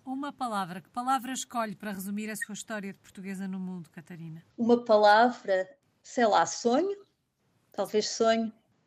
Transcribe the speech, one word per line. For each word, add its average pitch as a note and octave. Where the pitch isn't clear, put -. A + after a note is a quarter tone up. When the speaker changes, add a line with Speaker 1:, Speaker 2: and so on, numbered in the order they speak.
Speaker 1:
Uma C4+
palavra. G3
Que -
palavra B3+
escolhe A#3
para G#3
resumir G3+
a G#3+
sua -
história G3
de -
portuguesa G3
no F#3+
mundo, F#3
Catarina? E3
Speaker 2:
Uma A#3+
palavra, G#3
sei -
lá, F3+
sonho. D#4
Talvez G#3
sonho. A3+